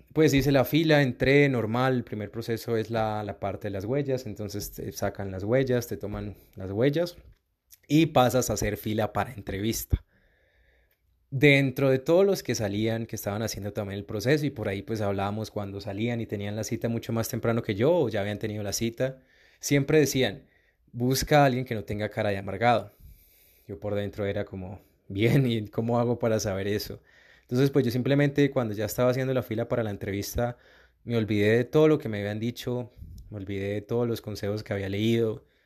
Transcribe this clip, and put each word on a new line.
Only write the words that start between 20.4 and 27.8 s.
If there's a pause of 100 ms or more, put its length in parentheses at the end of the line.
"Busca
a
alguien
que
no
tenga
cara
de
amargado". (720)
Yo
por
dentro
era
como, (280)
"Bien,
¿y
cómo
hago
para
saber
eso?". (400)
Entonces,
pues,